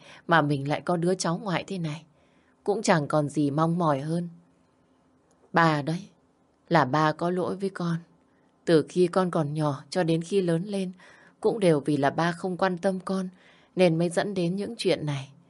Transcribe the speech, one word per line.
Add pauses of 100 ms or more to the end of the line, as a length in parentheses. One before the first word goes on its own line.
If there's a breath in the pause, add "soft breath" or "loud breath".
(280 loud breath)
mà
mình
lại
có
đứa
cháu
ngoại
thế
này. (580 soft breath)
Cũng
chẳng
còn
gì
mong
mỏi
hơn. (1200)
Ba
đấy, (640)
là
ba
có
lỗi
với
con. (680 soft breath)
Từ
khi
con
còn
nhỏ
cho
đến
khi
lớn
lên, (500 loud breath)
cũng
đều
vì
là
ba
không
quan
tâm
con, (460 soft breath)
nên
mới
dẫn
đến
những
chuyện
này. (180 soft breath)